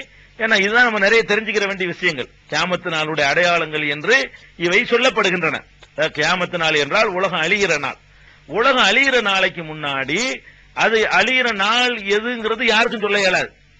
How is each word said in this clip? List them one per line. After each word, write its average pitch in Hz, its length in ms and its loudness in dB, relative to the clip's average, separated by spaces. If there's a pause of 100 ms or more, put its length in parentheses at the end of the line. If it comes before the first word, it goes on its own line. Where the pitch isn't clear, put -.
(380)
ஏன்னா 220 220 0
இதுதான் 220 240 4
நம்ம 220 140 0
நிறைய 220 280 4
தெரிஞ்சுக்கிற 208 400 0
வேண்டிய 190 220 -4
விஷயங்கள். 160 400 -4 (220)
கியாமத்து 175 400 -2
நாளுடைய 156 320 -2
அடையாளங்கள் 156 640 0
என்று 196 440 0 (240)
இவை 175 260 0
சொல்லப்படுகின்றன. 190 800 0 (340)
அதாவது 151 260 -2
கியாமத்து 180 340 -2
நாள் 160 180 0
என்றால் 151 320 2
உலகம் 180 340 -2
அழிகிற 175 380 0
நாள். 131 180 -6 (500)
உலகம் 240 380 2
அழிகிற 247 380 2
நாளைக்கு 190 400 -2
முன்னாடி 151 580 -6 (540)
அது 214 300 2
அழிகிற 226 500 2
நாள் 233 420 0
எதுங்கிறது 214 680 -2
யாருக்கும் 226 380 2
சொல்ல 202 180 0
இயலாது. 180 340 0 (280)